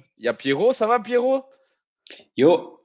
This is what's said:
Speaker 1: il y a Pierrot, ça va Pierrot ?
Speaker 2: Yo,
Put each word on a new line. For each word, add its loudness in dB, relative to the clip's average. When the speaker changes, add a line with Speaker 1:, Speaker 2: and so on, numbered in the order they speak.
Speaker 1:
il -10
y 0
a -2
Pierrot, 0
ça -2
va 0
Pierrot ? -2
Speaker 2:
Yo, 2